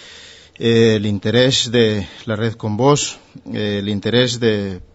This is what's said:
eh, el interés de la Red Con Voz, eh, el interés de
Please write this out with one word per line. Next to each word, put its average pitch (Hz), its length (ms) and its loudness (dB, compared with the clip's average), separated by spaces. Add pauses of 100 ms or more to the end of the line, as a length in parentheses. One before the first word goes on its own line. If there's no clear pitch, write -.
(580)
eh, 117 380 4
el 104 80 -2
interés 113 640 0
de 110 360 2 (180)
la 110 120 -4
Red 110 180 -4
Con 104 240 -6
Voz, 143 400 0 (340)
eh, 104 280 -4
el 101 100 -6
interés 117 500 0
de 101 400 -2 (140)